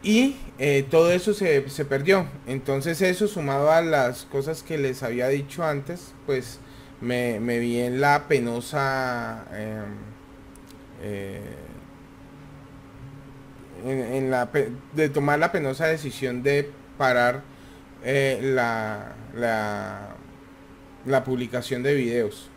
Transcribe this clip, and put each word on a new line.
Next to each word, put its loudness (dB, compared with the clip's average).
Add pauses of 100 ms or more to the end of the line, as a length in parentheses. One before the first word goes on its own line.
Y, 4 (220)
eh, 2
todo 8
eso 2
se, 2
se -4
perdió. 2 (200)
Entonces -2
eso, 2
sumado 2
a 8
las 2
cosas -4
que -4
les -2
había 0
dicho -2
antes, -4 (140)
pues -4 (400)
me, -2
me 0
vi 0
en 0
la 4
penosa, -2
em, -8 (1080)
eh, -8 (2500)
en, -2
en -2
la 0
pe-, 0 (220)
de 2
tomar 2
la 4
penosa -2
decisión -2
de 2 (260)
parar, 4 (640)
eh, 2
la, 0 (180)
la, -2 (880)
la 2
publicación -4
de 2
videos. 0